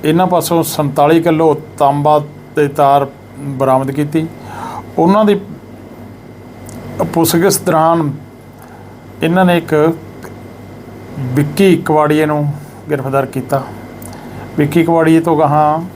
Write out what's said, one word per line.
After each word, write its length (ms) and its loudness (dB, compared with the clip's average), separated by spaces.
ਇਹਨਾਂ 240 2
ਪਾਸੋਂ 360 0
ਸੰਤਾਲੀ 580 2
ਕਿਲੋ 400 2
ਤਾਂਬਾ 460 2
ਤੇ 120 2
ਤਾਰ 400 2
ਬਰਾਮਦ 520 0
ਕੀਤੀ। 360 -2
ਉਹਨਾਂ 280 4
ਦੀ 140 2
ਪੁੱਛਗਿੱਛ 460 2
ਦੌਰਾਨ 520 2
ਇਹਨਾਂ 220 4
ਨੇ 120 4
ਇੱਕ 360 2
ਵਿੱਕੀ 580 2
ਕਵਾੜੀਏ 480 2
ਨੂੰ 280 -2
ਗ੍ਰਿਫਤਾਰ 340 0
ਕੀਤਾ। 380 -4
ਵਿੱਕੀ 260 2
ਕਵਾੜੀਏ 360 4
ਤੋਂ 200 0
ਗਾਹਾਂ 420 2